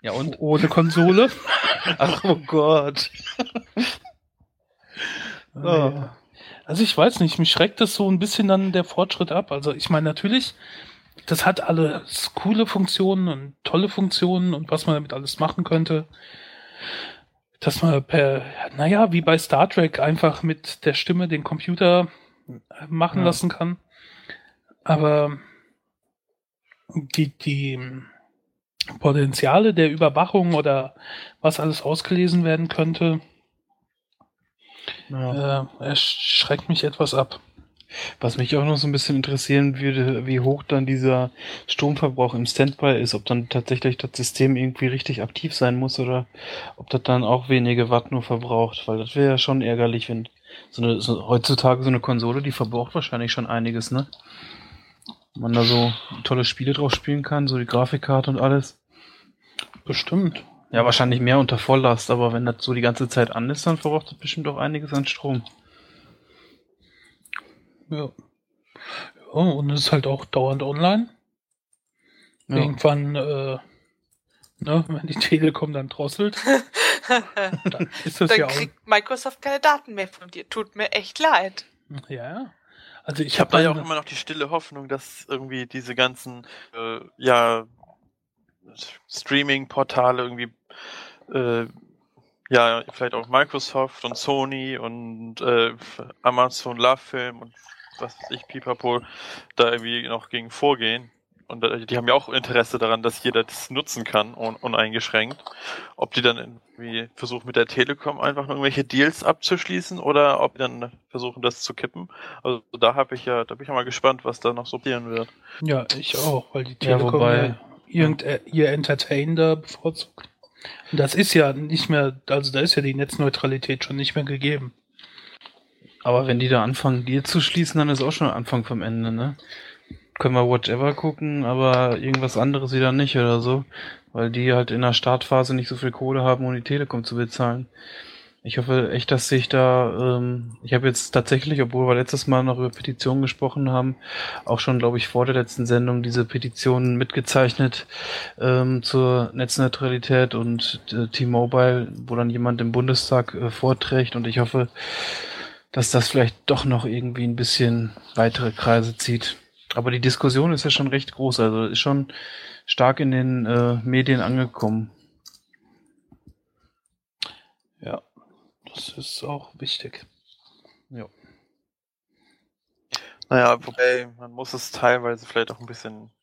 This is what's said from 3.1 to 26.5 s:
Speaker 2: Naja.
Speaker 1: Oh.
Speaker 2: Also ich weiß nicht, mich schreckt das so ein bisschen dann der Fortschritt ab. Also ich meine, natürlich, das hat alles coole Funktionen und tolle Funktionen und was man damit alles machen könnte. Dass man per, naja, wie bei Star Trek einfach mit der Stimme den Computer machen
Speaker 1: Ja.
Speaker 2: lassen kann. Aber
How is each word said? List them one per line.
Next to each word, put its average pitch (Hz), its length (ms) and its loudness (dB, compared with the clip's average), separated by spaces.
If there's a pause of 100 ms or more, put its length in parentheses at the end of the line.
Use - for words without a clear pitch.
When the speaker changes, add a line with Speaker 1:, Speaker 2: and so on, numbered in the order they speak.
Speaker 2:
Naja. 151 420 2
Speaker 1:
Oh. 135 140 -8 (560)
Speaker 2:
Also 170 180 0
ich - 120 0
weiß 190 240 6
nicht, 165 200 2
mich 165 120 4
schreckt 202 300 2
das 202 140 2
so 196 140 2
ein 185 100 4
bisschen 208 280 0
dann 190 240 4
der 180 120 2
Fortschritt 180 480 -2
ab. 175 200 -2
Also 143 220 -2
ich - 160 -8
meine, 156 160 2
natürlich, 202 480 0 (720)
das - 200 0
hat 185 160 2
alles - 760 -2
coole 214 320 0
Funktionen 190 600 0
und 139 360 -8
tolle 190 260 0
Funktionen 180 640 0
und 156 160 -6
was 156 160 -2
man 160 100 2
damit 147 180 -6
alles 135 260 -8
machen 160 240 -2
könnte. 160 440 0 (1500)
Dass - 220 -2
man 147 220 4
per, 135 420 2 (320)
naja, 190 340 4
wie 170 100 2
bei 160 160 4
Star 160 320 4
Trek 165 300 2
einfach 156 440 2
mit - 420 -6
der 143 80 2
Stimme 180 340 0
den 160 160 -4
Computer 175 640 2 (800)
machen 165 320 0
Speaker 1:
Ja. 180 60 4
Speaker 2:
lassen 175 240 2
kann. 170 280 -4 (1040)
Aber 151 540 2 (1500)